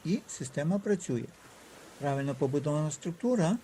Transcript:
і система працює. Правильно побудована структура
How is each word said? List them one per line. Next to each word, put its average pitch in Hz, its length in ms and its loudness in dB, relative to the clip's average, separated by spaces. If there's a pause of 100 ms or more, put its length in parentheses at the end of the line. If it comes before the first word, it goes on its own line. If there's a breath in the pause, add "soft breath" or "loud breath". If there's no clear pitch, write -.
і 185 220 2
система 156 520 -2
працює. 165 460 0 (760)
Правильно 139 360 0
побудована 147 560 0
структура 190 720 0